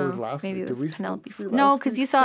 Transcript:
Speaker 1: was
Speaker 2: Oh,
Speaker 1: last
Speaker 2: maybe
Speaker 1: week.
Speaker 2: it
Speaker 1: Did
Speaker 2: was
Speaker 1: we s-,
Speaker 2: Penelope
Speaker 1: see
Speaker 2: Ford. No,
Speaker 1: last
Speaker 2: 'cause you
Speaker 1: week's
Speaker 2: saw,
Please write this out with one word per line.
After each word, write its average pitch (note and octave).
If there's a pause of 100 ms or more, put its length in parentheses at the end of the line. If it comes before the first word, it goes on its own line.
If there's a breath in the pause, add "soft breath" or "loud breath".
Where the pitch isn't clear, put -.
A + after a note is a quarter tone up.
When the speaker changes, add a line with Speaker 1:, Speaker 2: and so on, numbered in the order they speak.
Speaker 1:
was C3
Speaker 2:
Oh, -
Speaker 1:
last A#2
Speaker 2:
maybe F#3+
Speaker 1:
week. F#3
Speaker 2:
it -
Speaker 1:
Did -
Speaker 2:
was B2
Speaker 1:
we D3
s-, D#3
Speaker 2:
Penelope F#3+
Speaker 1:
see -
Speaker 2:
Ford. G3
No, C#4
Speaker 1:
last C#4
Speaker 2:
'cause A#3
you C4
Speaker 1:
week's C4+
Speaker 2:
saw, C4+